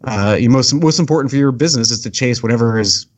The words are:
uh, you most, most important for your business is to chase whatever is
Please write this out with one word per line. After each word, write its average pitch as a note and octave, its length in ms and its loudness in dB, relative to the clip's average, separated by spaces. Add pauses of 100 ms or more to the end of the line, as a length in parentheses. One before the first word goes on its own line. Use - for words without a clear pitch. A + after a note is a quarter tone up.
uh, G#2 360 0
you A#2 100 2
most, B2+ 240 2
most D#3 260 0
important C#3+ 320 0
for C#3 60 -2
your C#3 140 2
business B2 380 0
is A#2 120 -4
to A2 100 -10
chase B2 320 -2
whatever A2+ 360 2
is G2+ 280 -2 (100)